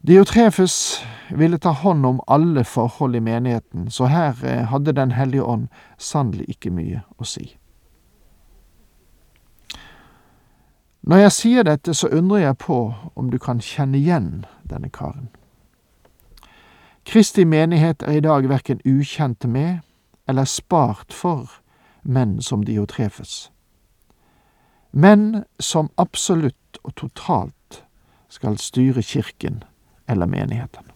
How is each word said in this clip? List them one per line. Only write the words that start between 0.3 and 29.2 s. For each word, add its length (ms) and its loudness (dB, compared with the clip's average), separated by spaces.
ville 260 2
ta 140 0
hånd 340 0
om 220 0
alle 360 2
forhold 520 -2
i 80 -2
menigheten, 680 -4
så 140 -2
her, 380 0
eh, 240 -4
hadde 240 -2
Den 200 0
hellige 320 -2
ånd 240 -4
sannelig 520 -4
ikke 220 -10
mye 320 -6
å 40 -10
si. 340 -14
Når 140 4
jeg 140 8
sier 320 2
dette, 300 0
så 140 -2
undrer 300 2
jeg 200 2
på 360 -2
om 140 -4
du 100 -2
kan 200 -4
kjenne 380 -4
igjen 480 0
denne 200 -10
karen. 400 -12
Kristi 400 4
menighet 580 2
er 80 -4
i 80 2
dag 260 2
hverken 400 -2
ukjent 640 0
med 320 -2
eller 160 0
spart 680 -2
for 360 -4
menn 380 0
som 220 -4
Diotrefes. 880 -6
Menn 540 4
som 380 -2
absolutt 840 -2
og 120 -14
totalt 880 -8
skal 280 -6
styre 440 0
kirken 640 -8